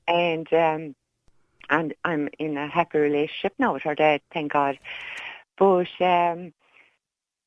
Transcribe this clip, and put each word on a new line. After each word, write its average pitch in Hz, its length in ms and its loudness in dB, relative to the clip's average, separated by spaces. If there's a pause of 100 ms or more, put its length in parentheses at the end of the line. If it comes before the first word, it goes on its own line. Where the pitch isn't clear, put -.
And, 170 460 0
um, 160 420 0 (760)
and 151 240 0 (100)
I'm 151 240 -2 (120)
in 156 180 -6
a 147 100 -6
happy 165 300 0
relationship 147 600 0
now 233 160 2
with 135 100 -6
her 151 120 -2
dad, 151 260 4 (120)
thank 147 180 -4
God. 139 260 0 (800)
But, 185 300 4 (140)
um, 175 520 2 (920)